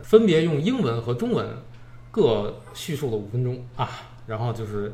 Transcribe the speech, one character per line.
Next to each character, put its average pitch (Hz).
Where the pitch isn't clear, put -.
分 226
别 160
用 156
英 233
文 117
和 120
中 233
文 117
各 110
叙 -
述 127
了 110
五 101
分 123
钟 127
啊， -
然 110
后 120
就 110
是 104